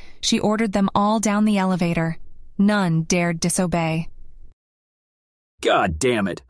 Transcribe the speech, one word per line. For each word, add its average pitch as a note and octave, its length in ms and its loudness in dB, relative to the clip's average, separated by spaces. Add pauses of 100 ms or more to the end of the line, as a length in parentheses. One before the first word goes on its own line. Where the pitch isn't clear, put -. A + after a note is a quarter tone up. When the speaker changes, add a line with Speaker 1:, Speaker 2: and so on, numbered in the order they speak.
(220)
Speaker 1:
she - 180 2
ordered G#3+ 320 0
them G3 240 2
all G#3+ 240 2
down G#3 240 2
the G#3+ 140 2
elevator. F3 600 0 (400)
None G3 460 2
dared E3+ 380 0
disobey. E3 680 0 (1500)
Speaker 2:
"God G2 380 2
damn A#2 280 0
it, E2+ 220 -8